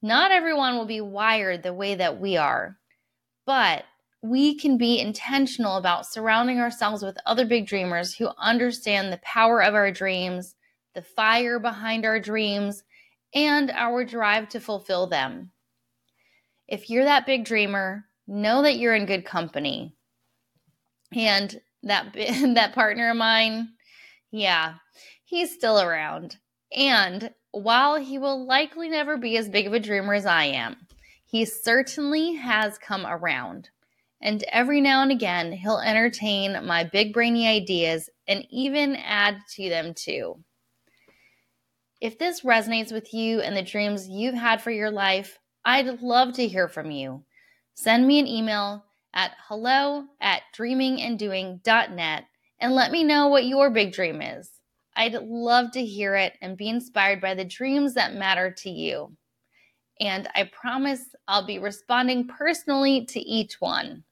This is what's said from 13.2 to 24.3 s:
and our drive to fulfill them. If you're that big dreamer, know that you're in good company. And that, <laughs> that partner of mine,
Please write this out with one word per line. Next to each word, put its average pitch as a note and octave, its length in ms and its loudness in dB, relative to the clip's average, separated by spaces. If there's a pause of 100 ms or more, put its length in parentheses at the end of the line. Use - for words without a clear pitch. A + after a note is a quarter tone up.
and D4 380 2
our A#3+ 340 -2
drive G#3+ 440 0
to A#3 100 -10
fulfill G3 480 -2
them. E3 460 -4 (1120)
If G#3 240 -10
you're A#3+ 140 2
that C#4 200 4
big C4 200 0
dreamer, G3+ 600 -2 (200)
know G#3 360 2
that C#4+ 160 4
you're A#3 180 4
in G3+ 100 0
good F#3 180 -2
company. D3+ 720 -6 (1200)
And G#3 460 0 (240)
that, G3+ 280 -2
<laughs> - 20 -20
that A#3 600 2
partner A#3 380 2
of A#3 40 0
mine, A3+ 580 2 (580)